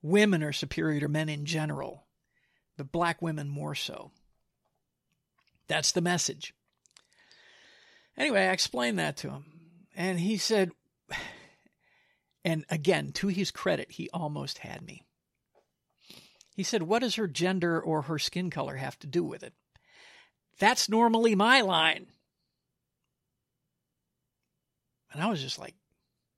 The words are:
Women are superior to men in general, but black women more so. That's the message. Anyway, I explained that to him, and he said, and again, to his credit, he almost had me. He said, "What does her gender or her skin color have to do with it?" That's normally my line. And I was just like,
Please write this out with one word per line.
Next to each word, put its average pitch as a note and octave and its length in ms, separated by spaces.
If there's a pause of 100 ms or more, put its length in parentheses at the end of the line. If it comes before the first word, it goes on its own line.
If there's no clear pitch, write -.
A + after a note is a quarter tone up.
Women F#3+ 420
are D3 80
superior D3+ 480
to D3 80
men D#3 200
in D3 180
general, D3+ 600 (680)
but C#3+ 160
black E3+ 280
women D3+ 280
more C#3+ 260
so. - 380 (1500)
That's D#3 240
the F3+ 100
message. F3 540 (1600)
Anyway, B3 260
I F#3 100
explained A#3 480
that D3+ 180
to - 120
him, C#3 160 (500)
and F3+ 240
he G3+ 160
said, F#3+ 340 (1700)
and D#3+ 260
again, D3+ 440
to - 120
his F#3+ 240
credit, - 400
he - 220
almost D3 460
had - 280
me. - 160 (1500)
He G3 80
said, F#3 220
"What G#3+ 160
does B3 160
her D#3 100
gender F3 520
or D#3 240
her D#3 160
skin F3+ 300
color C#3 280
have C3+ 240
to - 60
do D#3+ 160
with C#3+ 200
it?" - 100 (1040)
That's A3+ 300
normally A3+ 460
my A#3 260
line. D#3+ 460 (3000)
And D3 100
I G3+ 60
was E3 140
just C3 160
like, - 160 (640)